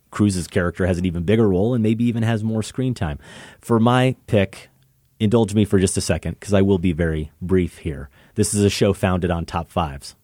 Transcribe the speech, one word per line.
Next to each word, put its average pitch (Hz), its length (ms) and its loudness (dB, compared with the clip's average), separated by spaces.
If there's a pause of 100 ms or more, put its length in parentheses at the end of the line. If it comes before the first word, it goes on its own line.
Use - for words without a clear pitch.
(100)
Cruise's 98 360 0
character 90 400 -2
has 90 100 0
an 90 80 -4
even 85 200 -4
bigger 110 260 2
role 101 240 0
and 117 80 0
maybe 110 220 0
even 117 180 -2
has 110 200 -2
more 110 200 -4
screen 127 320 -6
time. 76 240 -6 (420)
For 117 180 0
my 127 380 2 (100)
pick, - 440 -2 (500)
indulge 110 340 2
me 104 120 4
for 101 120 2
just 92 200 2
a - 20 0
second, 82 400 -4
'cause 101 140 -4
I 98 80 4
will 98 160 4
be 90 140 0
very 78 380 -2 (120)
brief 90 360 0
here. 69 300 -10 (280)
This 107 180 0
is 101 100 4
a 101 60 4
show 101 240 2
founded 90 360 0
on 85 140 -2
top 85 260 -8
fives, 73 540 -6